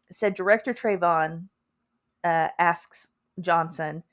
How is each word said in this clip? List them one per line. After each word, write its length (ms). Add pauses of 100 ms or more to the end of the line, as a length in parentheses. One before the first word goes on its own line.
(120)
said 240
Director 380
Trayvon, 720 (800)
uh, 260 (100)
asks 520 (280)
Johnson, 720